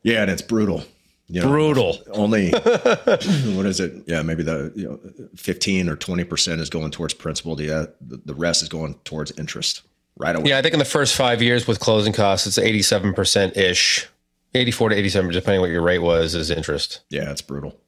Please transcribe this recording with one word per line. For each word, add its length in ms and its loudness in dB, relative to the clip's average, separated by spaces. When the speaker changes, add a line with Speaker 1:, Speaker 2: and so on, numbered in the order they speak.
Speaker 1:
Yeah, 200 2
and 80 0
it's 100 -4
brutal. 420 0
You 140 -4
know, 60 2
Speaker 2:
Brutal. 500 2
Speaker 1:
only, 400 2
Speaker 2:
<laughs> 0 -
Speaker 1:
what 1120 2
is 140 -2
it? 260 -6
Yeah, 160 -2
maybe 220 -2
the, 320 -4
you 140 -6
know, 100 -12
fifteen 520 -2
or 80 -2
twenty 300 -4
percent 340 -2
is 100 -6
going 220 -6
towards 220 -6
principal. 420 -8
The, 460 -4
the, 240 -16
the 100 -12
rest 280 0
is 40 -10
going 280 -8
towards 320 -8
interest 460 -6
right 180 -2
away. 140 0
Speaker 2:
Yeah, 80 4
I 40 2
think 120 2
in 60 2
the 60 2
first 300 0
five 260 2
years 260 2
with 120 0
closing 320 2
costs, 360 2
it's 100 -2
eighty-seven 560 2
percent-ish, 920 2
eighty-four 340 2
to 60 4
eighty-seven, 360 2
depending 300 2
what 80 2
your 140 0
rate 160 4
was, 360 2
is 160 -4
interest. 480 -4
Speaker 1:
Yeah, 220 -6
it's 100 -8
brutal. 460 -12